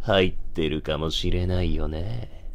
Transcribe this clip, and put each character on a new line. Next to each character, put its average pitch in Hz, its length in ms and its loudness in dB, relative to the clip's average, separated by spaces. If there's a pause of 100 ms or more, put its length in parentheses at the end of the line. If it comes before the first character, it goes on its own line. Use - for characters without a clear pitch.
入 95 280 4
っ - 40 0
て - 360 0
る 76 140 -2
か 76 160 -2
も 80 120 -2
し 87 200 -2
れ 90 160 2
な 90 160 2
い 80 120 2
よ 78 120 0
ね。 101 680 -6